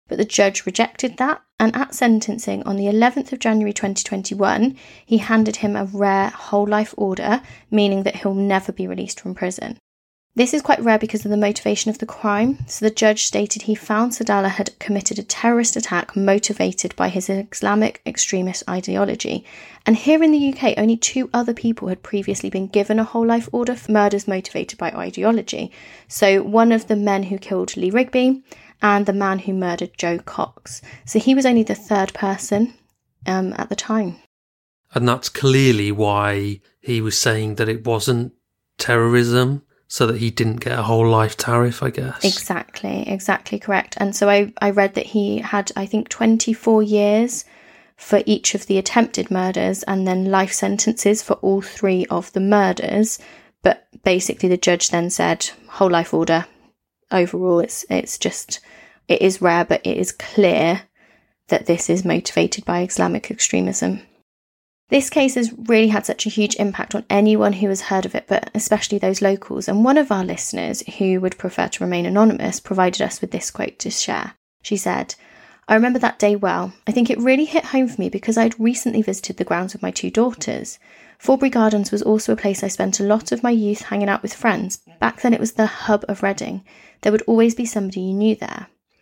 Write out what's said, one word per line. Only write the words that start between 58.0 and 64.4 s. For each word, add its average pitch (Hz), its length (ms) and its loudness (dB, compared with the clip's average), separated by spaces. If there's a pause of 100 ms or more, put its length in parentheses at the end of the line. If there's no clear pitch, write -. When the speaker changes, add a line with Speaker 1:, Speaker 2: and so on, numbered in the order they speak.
Speaker 1:
just, - 440 -6 (480)
it - 120 4
is 185 220 2
rare, 175 240 4
but - 200 0
it - 120 -2
is 185 120 -2
clear 175 760 0 (640)
that - 180 0
this 170 240 0
is 180 120 0
motivated 170 640 -2
by 175 160 -2
Islamic 180 500 -4
extremism." 185 720 -2 (880)